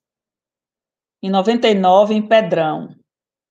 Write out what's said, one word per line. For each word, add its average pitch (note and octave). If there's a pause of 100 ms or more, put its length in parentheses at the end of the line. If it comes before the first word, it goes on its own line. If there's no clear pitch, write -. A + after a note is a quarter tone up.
(1200)
em F#3+
noventa A3
e G#3+
nove, G3
em G#3+
Pedrão, E3+ (540)